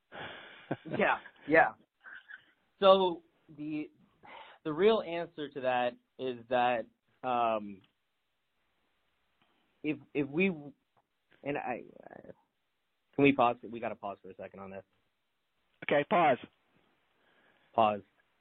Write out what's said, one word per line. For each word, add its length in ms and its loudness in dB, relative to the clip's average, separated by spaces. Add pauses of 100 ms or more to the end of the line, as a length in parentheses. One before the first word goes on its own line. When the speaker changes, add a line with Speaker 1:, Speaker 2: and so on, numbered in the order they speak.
(300)
Speaker 1:
<laughs> 680 -10
Speaker 2:
yeah, 180 2 (320)
yeah. 200 6 (1120)
So 420 6 (340)
the, 320 -8 (760)
the 80 -4
real 340 4
answer 420 -8
to 120 -12
that 340 0 (240)
is 180 -6 (140)
that, 340 2 (380)
um, 560 -2 (2000)
if, 120 -4 (180)
if 140 -2
we, 240 2 (920)
and 120 -4
I, 260 -6 (1300)
can 80 2
we 80 8
pause? 240 4 (160)
We 80 -10
gotta 160 -8
pause 260 -10
for 100 -20
a 40 -20
second 240 -16
on 120 -14
this. 120 -14 (1040)
Speaker 1:
Okay, 260 0
pause. 280 4 (1300)
Speaker 2:
Pause. 280 2 (400)